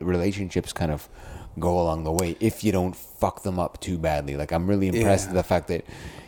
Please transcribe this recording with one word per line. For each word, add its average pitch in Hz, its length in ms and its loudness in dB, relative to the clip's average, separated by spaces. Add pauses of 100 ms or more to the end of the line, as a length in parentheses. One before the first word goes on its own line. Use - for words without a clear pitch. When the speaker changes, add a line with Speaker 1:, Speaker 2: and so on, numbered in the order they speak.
Speaker 1:
relationships 90 720 0
kind 82 180 0
of 73 160 -4 (500)
go 87 220 2
along 82 240 2
the 78 80 0
way 85 300 2
if 110 240 0
you 107 80 6
don't 92 220 2
fuck - 480 -4
them 92 140 -2
up - 220 -2
too 90 180 -2
badly. 76 380 0
Like, 73 160 -4
I'm 85 160 0
really 98 220 4
impressed 98 380 4
Speaker 2:
Yeah. 92 60 -6
Speaker 1:
with 90 100 4
the - 40 -6
fact 90 220 2
that 87 160 -2 (420)